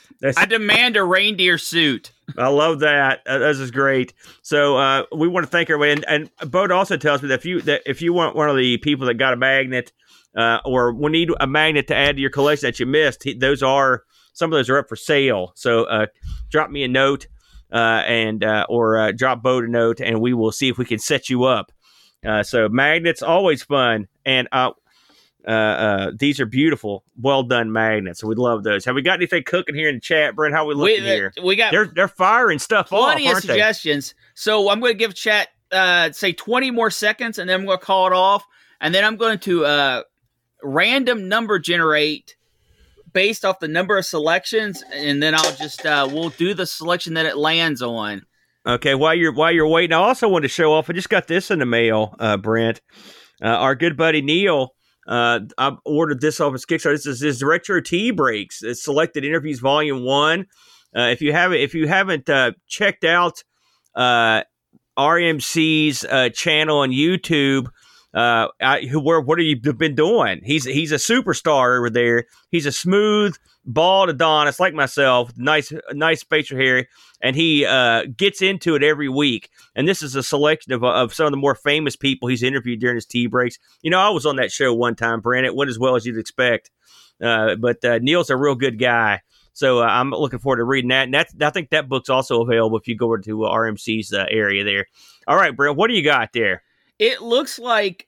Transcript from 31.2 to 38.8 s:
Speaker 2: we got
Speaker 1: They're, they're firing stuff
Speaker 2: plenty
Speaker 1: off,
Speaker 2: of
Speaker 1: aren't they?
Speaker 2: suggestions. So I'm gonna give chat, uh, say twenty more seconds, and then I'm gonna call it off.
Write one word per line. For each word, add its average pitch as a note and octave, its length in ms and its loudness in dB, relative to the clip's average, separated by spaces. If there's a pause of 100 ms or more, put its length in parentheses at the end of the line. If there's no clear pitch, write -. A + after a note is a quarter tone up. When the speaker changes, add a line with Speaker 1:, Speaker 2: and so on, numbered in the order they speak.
Speaker 2:
we F#3+ 140 2
got G#3+ 160 2
Speaker 1:
They're, G3+ 140 2
they're F3 220 0
firing G3+ 500 2
stuff G3+ 320 -2
Speaker 2:
plenty C#4 340 2
Speaker 1:
off, C4 60 2
Speaker 2:
of A#3+ 60 2
Speaker 1:
aren't F#3+ 100 -4
they? - 80 0
Speaker 2:
suggestions. G3+ 600 -2 (200)
So G#3+ 340 0
I'm G#3 120 2
gonna A#3+ 120 2
give G#3 220 -2
chat, G#3 340 -2 (240)
uh, F3+ 400 2
say F#3 220 -4
twenty B3+ 360 -2
more A#3 200 0
seconds, A3 480 -4
and F3+ 100 -8
then F#3 120 0
I'm G3 60 -8
gonna F#3 120 0
call F#3+ 280 2
it F#3 60 2
off. F#3+ 320 4 (380)